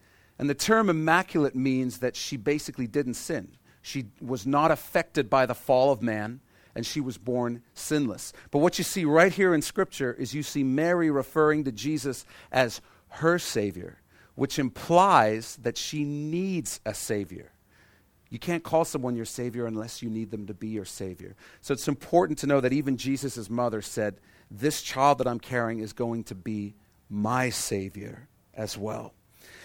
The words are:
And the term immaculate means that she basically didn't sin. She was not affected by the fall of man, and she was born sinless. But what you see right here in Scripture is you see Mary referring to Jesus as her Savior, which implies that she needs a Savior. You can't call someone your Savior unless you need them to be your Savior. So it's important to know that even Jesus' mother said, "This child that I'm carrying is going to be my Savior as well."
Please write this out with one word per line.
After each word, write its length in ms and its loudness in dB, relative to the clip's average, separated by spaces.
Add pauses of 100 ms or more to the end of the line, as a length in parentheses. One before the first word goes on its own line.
(380)
And 100 0
the 60 2
term 340 4
immaculate 680 2
means 420 0
that 160 -2
she 220 -8
basically 500 -2
didn't 280 -2
sin. 420 -8 (260)
She 240 -8 (140)
was 260 -4
not 240 4
affected 580 0
by 180 6
the 80 0
fall 360 4
of 100 0
man, 400 -4 (360)
and 100 -4
she 140 -4
was 180 -4
born 440 -2 (120)
sinless. 580 -4 (200)
But 80 4
what 180 4
you 60 0
see 200 -2
right 280 6
here 200 4
in 80 2
Scripture 540 -2
is 180 -6
you 120 -4
see 180 -2
Mary 480 2
referring 540 2
to 80 -4
Jesus 520 -4 (280)
as 280 0 (280)
her 300 2
Savior, 600 -4 (380)
which 240 -2
implies 1000 4
that 160 -2
she 280 -4
needs 840 -4
a 80 -4
Savior. 560 -6 (800)
You 120 -10
can't 240 -4
call 200 2
someone 300 -4
your 100 -4
Savior 420 -6
unless 360 -6
you 80 -4
need 220 -6
them 160 -8
to 40 -8
be 140 -10
your 180 -6
Savior. 520 -12 (260)
So 100 -2
it's 140 -4
important 540 2
to 80 -2
know 120 6
that 120 4
even 240 0
Jesus' 520 -4
mother 320 -2
said, 380 -4 (320)
"This 320 -2
child 360 4
that 100 0
I'm 100 -2
carrying 400 -2
is 140 -8
going 320 -4
to 100 -12
be 400 -6 (340)
my 420 0
Savior 760 -6 (260)
as 240 -8
well." 380 -8 (500)